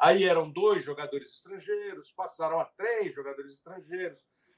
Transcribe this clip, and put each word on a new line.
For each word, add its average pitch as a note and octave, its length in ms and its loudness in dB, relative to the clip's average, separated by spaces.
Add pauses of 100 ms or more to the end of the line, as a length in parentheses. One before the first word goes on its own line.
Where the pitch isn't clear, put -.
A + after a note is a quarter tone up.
aí F#3 240 8
eram E3 260 4
dois F3+ 320 2
jogadores C#3+ 520 -8
estrangeiros, G3 760 -10
passaram E3 480 -4
a - 60 0
três A3 500 -2
jogadores C#3 380 -10
estrangeiros. F3 680 -10 (400)